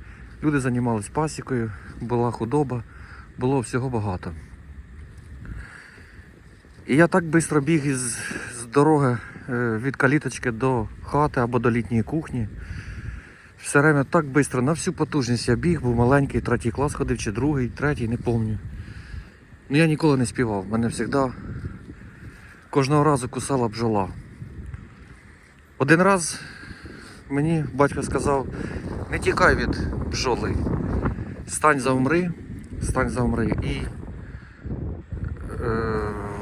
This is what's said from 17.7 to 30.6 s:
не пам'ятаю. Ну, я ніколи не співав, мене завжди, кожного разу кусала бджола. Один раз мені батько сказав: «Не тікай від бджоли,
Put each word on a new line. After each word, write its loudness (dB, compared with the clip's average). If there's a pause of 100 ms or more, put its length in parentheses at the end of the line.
не 0
пам'ятаю. 0 (1120)
Ну, 2
я 6
ніколи 4
не 2
співав, 0
мене 0
завжди, 0 (1400)
кожного 4
разу 2
кусала 0
бджола. 0 (1700)
Один 4
раз 0 (880)
мені 0
батько 2
сказав: 0 (640)
«Не -2
тікай 4
від 0 (240)
бджоли, 0 (920)